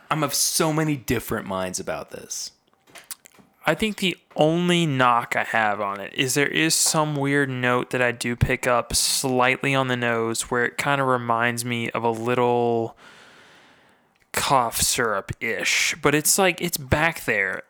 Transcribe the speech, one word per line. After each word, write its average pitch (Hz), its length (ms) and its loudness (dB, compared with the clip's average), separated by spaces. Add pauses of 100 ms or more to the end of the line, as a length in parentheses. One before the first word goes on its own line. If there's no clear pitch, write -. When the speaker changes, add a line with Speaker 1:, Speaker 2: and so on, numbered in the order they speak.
Speaker 1:
I'm 151 140 0
of 135 120 -2
so - 380 2
many 156 240 2
different 113 500 -4
minds 95 340 -4
about 80 300 -8
this. - 420 -12 (1120)
Speaker 2:
I 160 80 4
think 214 240 -4
the 180 180 0 (200)
only 170 500 4
knock 123 500 2
I 110 80 0
have 107 360 0
on 101 200 -4
it 92 140 -12
is 131 200 0
there 143 140 2
is 160 260 0
some 156 400 0
weird 139 360 0
note 123 400 0
that 127 100 0
I 123 100 2
do 120 240 -4
pick - 320 0
up 120 280 0
slightly 131 800 0
on 131 140 0
the 123 80 0
nose 113 460 -2
where 120 220 -2
it - 140 -6
kinda 139 260 0
reminds 120 600 0
me 117 260 -2
of 113 120 -4
a 117 80 2
little 120 840 0 (1400)
cough 123 480 0
syrup-ish. - 1200 -2
But 147 140 2
it's 151 240 2
like, 185 220 2
it's 175 160 -4
back 151 480 0
there. 98 460 0